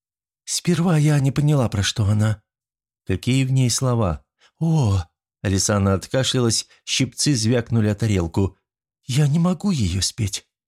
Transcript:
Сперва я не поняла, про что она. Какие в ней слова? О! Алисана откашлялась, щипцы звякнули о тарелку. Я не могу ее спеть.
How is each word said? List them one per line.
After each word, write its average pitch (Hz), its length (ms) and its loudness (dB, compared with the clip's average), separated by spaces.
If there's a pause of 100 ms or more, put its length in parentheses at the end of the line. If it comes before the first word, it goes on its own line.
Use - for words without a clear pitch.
(460)
Сперва 170 500 0
я 147 220 2
не 135 140 0
поняла, 147 360 2
про 98 140 -2
что - 220 -2
она. 107 360 0 (640)
Какие 123 400 0
в 131 60 -2
ней 131 180 2
слова? 113 560 -2 (360)
О! 135 420 2 (400)
Алисана 98 520 0
откашлялась, 123 760 -2 (160)
щипцы - 500 -2
звякнули 113 540 0
о 104 80 0
тарелку. 95 600 -2 (480)
Я 143 220 0
не 156 140 2
могу 180 320 -2
ее 95 280 -2
спеть. - 460 -6 (200)